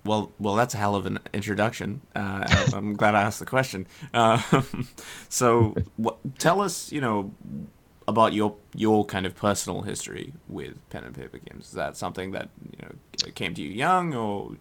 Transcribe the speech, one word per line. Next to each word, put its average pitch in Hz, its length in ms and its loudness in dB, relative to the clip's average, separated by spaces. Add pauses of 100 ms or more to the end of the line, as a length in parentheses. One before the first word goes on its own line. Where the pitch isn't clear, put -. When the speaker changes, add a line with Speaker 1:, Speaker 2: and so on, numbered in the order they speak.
Speaker 1:
well, 107 340 0
well, 101 160 0
that's 123 180 2
a 107 40 -4
hell 101 180 2
of 95 100 0
an 98 140 -4 (140)
introduction. 104 680 -2 (140)
Uh, 98 300 -4 (240)
Speaker 2:
<laughs> - 40 0
Speaker 1:
I'm 104 220 -2
glad 107 200 4
I 101 80 6
asked 107 160 -2
the 85 60 -12
question. 127 420 -2 (260)
Um, 113 280 6 (640)
<laughs> - 220 -16
so, 117 460 4 (280)
wh-, 113 140 0 (200)
tell 180 240 4
us, 185 300 -4
you 151 100 -2
know, 104 320 -2 (720)
about 110 260 6
your, 104 220 2 (200)
your 107 300 4
kind 95 200 -4
of 90 100 -6
personal 98 460 -2
history - 520 -8 (140)
with 69 300 -12 (140)
pen 65 120 -12
and 62 120 -16
paper 64 240 -14
games. - 280 -18
Is - 60 -20
that 73 240 -6
something 92 340 -8
that, - 180 -8 (220)
you - 140 -16
know, - 460 -10
came 87 240 -6
to 87 60 -8
you 73 100 -8
young, 165 420 0
or 104 480 -4